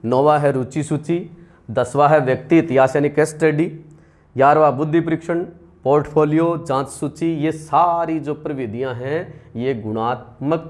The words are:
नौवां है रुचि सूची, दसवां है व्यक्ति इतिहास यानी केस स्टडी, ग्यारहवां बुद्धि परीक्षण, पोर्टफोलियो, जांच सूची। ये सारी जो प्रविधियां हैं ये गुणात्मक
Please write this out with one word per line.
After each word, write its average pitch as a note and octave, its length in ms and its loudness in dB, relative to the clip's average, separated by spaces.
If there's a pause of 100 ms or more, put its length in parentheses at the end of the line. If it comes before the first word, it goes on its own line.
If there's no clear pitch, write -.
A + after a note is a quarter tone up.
नौवां C#3 360 4
है C#3+ 120 2
रुचि C3 300 -4
सूची, D#3+ 460 -4 (420)
दसवां C3+ 400 2
है D#3 100 4
व्यक्ति C3 380 2
इतिहास D3 380 2
यानी D3 120 2
केस D3 220 0
स्टडी, D#3 340 0 (720)
ग्यारहवां D3 400 4
बुद्धि D#3 240 0
परीक्षण, E3 420 -4 (420)
पोर्टफोलियो, D3+ 720 2 (120)
जांच C3+ 200 -2
सूची। - 460 -6
ये D#3 180 -2
सारी E3 680 0
जो C#3+ 160 -6
प्रविधियां C3 580 -6
हैं C3+ 260 -4 (360)
ये B2+ 180 -2
गुणात्मक A#2+ 960 -4